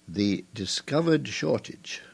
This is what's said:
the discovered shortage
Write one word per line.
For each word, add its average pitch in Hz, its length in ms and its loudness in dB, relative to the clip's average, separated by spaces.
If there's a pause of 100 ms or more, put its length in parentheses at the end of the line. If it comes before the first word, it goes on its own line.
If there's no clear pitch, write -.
the 98 440 2
discovered 147 760 0
shortage - 760 -4 (120)